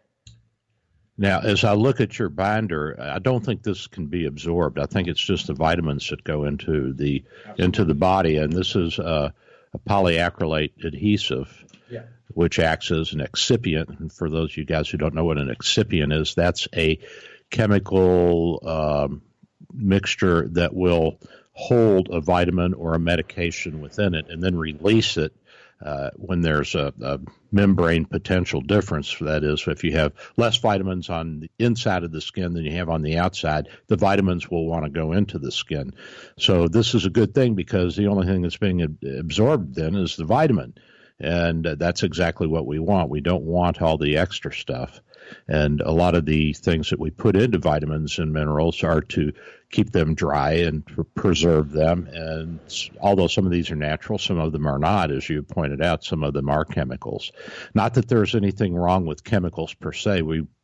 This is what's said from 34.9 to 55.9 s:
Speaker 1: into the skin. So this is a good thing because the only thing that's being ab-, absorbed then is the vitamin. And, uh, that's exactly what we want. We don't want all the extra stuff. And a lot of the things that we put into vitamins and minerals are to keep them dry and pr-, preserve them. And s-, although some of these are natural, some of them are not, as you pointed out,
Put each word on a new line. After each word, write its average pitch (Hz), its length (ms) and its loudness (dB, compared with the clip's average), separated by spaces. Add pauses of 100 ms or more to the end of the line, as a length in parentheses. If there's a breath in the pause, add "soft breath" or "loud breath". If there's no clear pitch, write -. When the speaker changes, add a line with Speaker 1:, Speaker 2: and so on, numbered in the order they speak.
Speaker 1:
into 101 260 0
the 67 120 -6
skin. 69 420 -6 (440 loud breath)
So 85 300 4
this 110 260 2
is 95 120 2
a 95 40 2
good 101 240 2
thing 123 220 4
because 90 400 0
the 101 120 2
only 98 200 2
thing 92 160 0
that's 85 140 -4
being 92 260 0
ab-, 76 200 -6 (160)
absorbed 85 540 0
then 80 220 -2
is 92 200 -2
the 80 100 -6
vitamin. 110 500 2 (440 soft breath)
And, 82 460 0
uh, 78 100 -2
that's 85 280 -2
exactly 82 420 0
what 78 220 0
we 73 100 -4
want. 85 320 2
We 73 120 -4
don't 85 240 0
want 87 360 0
all 80 160 2
the 73 200 2
extra - 360 -2
stuff. - 480 -10 (460 loud breath)
And 73 340 0
a - 100 -2
lot 87 240 4
of 82 100 2
the 78 280 2
things 80 360 0
that 71 100 -2
we 76 120 -4
put 101 240 2
into 104 240 4
vitamins 76 580 0
and 78 160 -2
minerals 76 500 0
are 82 180 2
to 73 300 -2 (380 loud breath)
keep - 220 0
them 80 240 2
dry 73 380 0
and 82 320 0
pr-, - 180 -6
preserve 82 680 2
them. 78 400 2
And 80 540 -8
s-, - 240 -10 (100)
although 95 280 4
some 95 180 2
of 90 60 2
these 87 180 0
are 82 60 -4
natural, 76 420 -4
some 92 220 -2
of 80 120 0
them 76 140 -4
are 71 140 0
not, 85 320 2
as 67 180 -6
you 76 140 -4
pointed 71 380 -4
out, 82 220 0